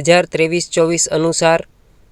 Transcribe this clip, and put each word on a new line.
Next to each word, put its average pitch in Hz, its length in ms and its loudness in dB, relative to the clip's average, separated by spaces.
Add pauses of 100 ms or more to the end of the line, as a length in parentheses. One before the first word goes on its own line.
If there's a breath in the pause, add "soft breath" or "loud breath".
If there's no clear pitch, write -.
હજાર 170 260 4
ત્રેવીસ 160 420 -2
ચોવીસ 165 400 0
અનુસાર 165 520 0 (520)